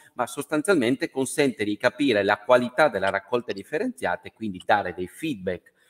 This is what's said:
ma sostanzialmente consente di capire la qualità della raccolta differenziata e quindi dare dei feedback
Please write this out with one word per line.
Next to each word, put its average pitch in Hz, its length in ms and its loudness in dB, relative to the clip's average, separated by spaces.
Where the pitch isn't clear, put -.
ma 120 120 -4
sostanzialmente 147 840 0
consente 135 540 -2
di 104 120 -2
capire 120 480 2
la 101 140 2
qualità 123 500 4
della 98 220 -2
raccolta 110 420 -4
differenziata 98 720 -6
e 95 80 -16
quindi 98 320 -8
dare 98 300 0
dei 90 140 -6
feedback 92 640 -8